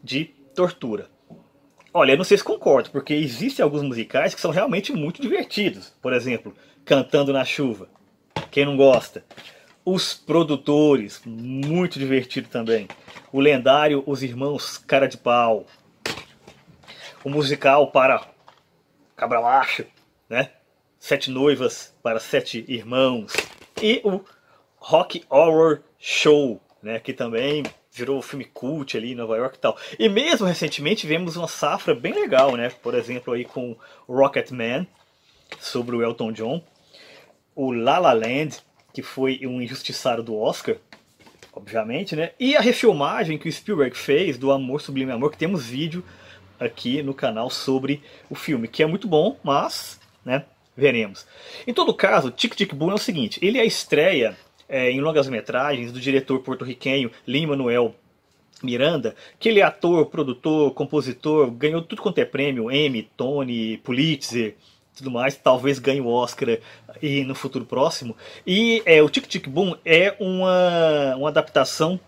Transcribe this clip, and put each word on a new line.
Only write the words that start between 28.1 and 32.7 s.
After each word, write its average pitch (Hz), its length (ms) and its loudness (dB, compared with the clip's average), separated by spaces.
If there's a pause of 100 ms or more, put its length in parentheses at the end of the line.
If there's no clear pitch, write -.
filme 131 240 -12
cult 139 540 -8
ali 120 140 -8
em - 20 -10
Nova 113 240 -6
York 127 180 -4
e - 40 -20
tal. 117 180 -2 (200)
E 220 120 4
mesmo 240 360 2
recentemente 165 600 -2
vemos 165 320 -4
uma 165 100 -6
safra 160 460 -2
bem 127 180 -6
legal, 139 420 2
né? 120 140 -4
Por - 260 -8